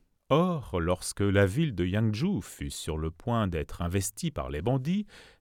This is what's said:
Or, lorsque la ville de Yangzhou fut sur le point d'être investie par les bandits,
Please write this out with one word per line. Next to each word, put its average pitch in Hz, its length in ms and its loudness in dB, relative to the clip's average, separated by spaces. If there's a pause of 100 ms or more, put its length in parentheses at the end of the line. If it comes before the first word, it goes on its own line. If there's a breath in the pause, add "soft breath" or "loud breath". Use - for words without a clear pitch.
(300)
Or, 151 500 2
lorsque 85 400 -2
la 101 240 6
ville 123 300 2
de 87 100 0
Yangzhou 110 560 0
fut - 300 -10
sur - 260 -6
le 80 140 -2
point 113 380 0
d'être 82 340 -4
investie 98 480 -2
par 67 180 -8
les 73 140 -6
bandits, 139 440 0 (340 loud breath)